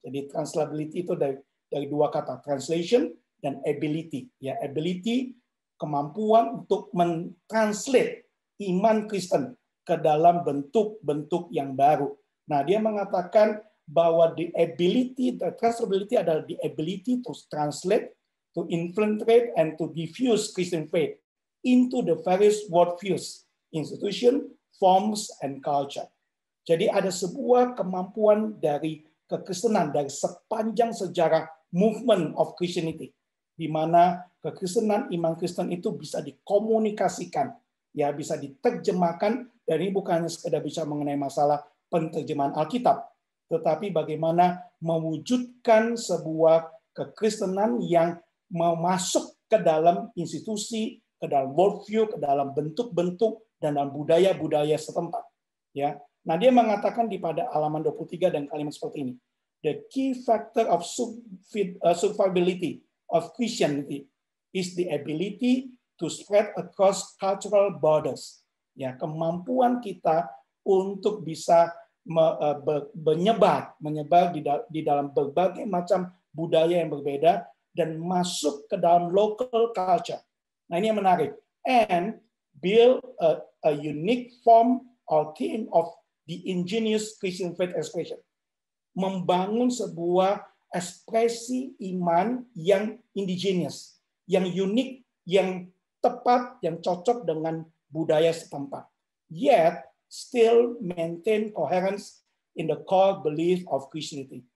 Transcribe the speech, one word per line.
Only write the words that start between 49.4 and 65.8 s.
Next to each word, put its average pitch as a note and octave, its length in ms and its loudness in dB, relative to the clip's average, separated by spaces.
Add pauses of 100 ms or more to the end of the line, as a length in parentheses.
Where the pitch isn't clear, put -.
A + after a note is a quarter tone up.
ke - 120 4
dalam E3+ 600 2
institusi, G#3+ 800 -6 (160)
ke D#3 160 -8
dalam C3+ 240 0
worldview, G#3 560 2
ke D#3 80 -10
dalam C#3 320 0
bentuk-bentuk, F3 960 -2 (160)
dan D3 160 0
dalam C#3 160 -4
budaya-budaya D#3 800 2
setempat. - 480 -6 (500)
Ya, D3 240 -4 (300)
nah, - 100 0
dia B3 160 6
mengatakan A3+ 560 4
di G3 80 -6
pada E3+ 380 -4
halaman D#3 260 0
dua D#3 140 -2
puluh D#3 160 -10
tiga F3 180 0
dan D3+ 160 -2
kalimat D3 300 -8
seperti D#3 260 -10
ini, B2+ 120 -6 (520)
"The D3 240 -2
key C4+ 320 -2
factor A3+ 480 0
of - 160 2
survi-, - 960 -6
uh, F3 160 4
survivability F3+ 880 0 (240)
of - 240 0
Christianity D3 720 -2 (460)
is F3+ 260 -4
the F3+ 160 -2
ability G3+ 800 -2 (240)